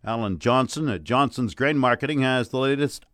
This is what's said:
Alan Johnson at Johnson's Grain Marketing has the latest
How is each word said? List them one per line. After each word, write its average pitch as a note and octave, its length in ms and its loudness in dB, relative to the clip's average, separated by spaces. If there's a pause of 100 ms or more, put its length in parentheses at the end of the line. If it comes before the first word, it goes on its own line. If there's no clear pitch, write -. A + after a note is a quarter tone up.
Alan A2 340 -4
Johnson C3 520 0
at F#2 140 -4
Johnson's B2 520 0
Grain C#3+ 240 0
Marketing C3+ 420 2
has C3 280 0
the C3 100 -2
latest C#3 440 0 (100)